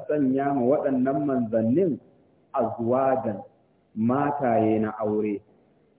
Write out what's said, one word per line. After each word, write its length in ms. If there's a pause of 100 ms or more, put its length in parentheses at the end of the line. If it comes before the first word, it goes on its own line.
sanya 460
ma 60
waɗannan 640
manzannin 760 (540)
azwajan, 880 (540)
mataye 840
na 160
aure, 440 (580)